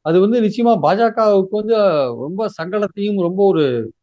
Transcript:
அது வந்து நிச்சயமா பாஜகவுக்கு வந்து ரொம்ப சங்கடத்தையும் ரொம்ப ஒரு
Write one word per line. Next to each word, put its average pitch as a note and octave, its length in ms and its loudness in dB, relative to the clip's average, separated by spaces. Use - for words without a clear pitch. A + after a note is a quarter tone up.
அது E3 200 2
வந்து A3 200 2
நிச்சயமா A3+ 420 2
பாஜகவுக்கு G#3 680 2
வந்து G#3+ 240 -2
ரொம்ப F#3 300 -6
சங்கடத்தையும் G3+ 580 -4
ரொம்ப F#3 260 0
ஒரு C3 460 0